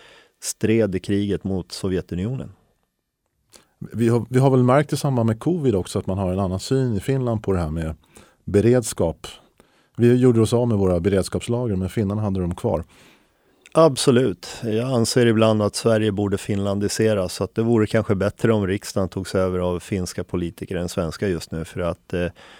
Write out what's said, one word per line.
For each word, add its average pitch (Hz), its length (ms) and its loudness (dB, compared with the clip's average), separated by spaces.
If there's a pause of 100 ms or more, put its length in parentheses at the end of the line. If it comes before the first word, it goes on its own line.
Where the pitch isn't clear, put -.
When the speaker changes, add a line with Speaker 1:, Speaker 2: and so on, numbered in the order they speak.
(420)
Speaker 1:
stred 107 540 0
i 92 40 -4
kriget 101 440 -2
mot 95 280 -4
Sovjetunionen. 95 800 -6 (1400)
Speaker 2:
Vi 113 160 2
har, 117 200 2
vi 127 100 2
har 135 100 6
väl 131 140 4
märkt 139 300 2
i 147 40 -2
samband 127 300 0
med 110 120 0
covid 151 360 0
också 92 240 -2
att 90 80 -6
man 92 100 -4
har 92 160 -2
en 92 60 -2
annan 92 200 -2
syn 131 360 -2
i 95 40 -2
Finland 123 440 -2
på 98 100 0
det 92 60 0
här 78 120 -2
med 80 240 -6 (500)
beredskap. 101 840 2 (680)
Vi 120 180 6
gjorde 123 260 4
oss 110 120 2
av 120 140 2
med 110 100 2
våra 92 220 2
beredskapslager, 98 760 -2
men 92 140 -2
finnarna 104 320 -2
hade 98 180 -2
dem 87 160 -4
kvar. - 280 -2 (920)
Speaker 1:
Absolut. 131 720 2 (160)
Jag 113 280 -2
anser 120 340 2
ibland 110 360 4
att 101 140 0
Sverige 110 360 2
borde 98 260 0
finlandiseras, 101 960 -2
så - 100 -4
att - 120 -6
det 113 60 0
vore 113 260 2
kanske 107 280 0
bättre 101 380 0
om 101 140 0
riksdagen 95 420 -4
togs - 260 -8
över 92 240 0
av 90 200 -2
finska 90 440 -6
politiker 90 520 -6
än 87 140 -4
svenska 87 380 -4
just 82 240 -4
nu, 80 140 -6
för - 140 -12
att, 85 340 -6
eh, 87 140 -2 (320)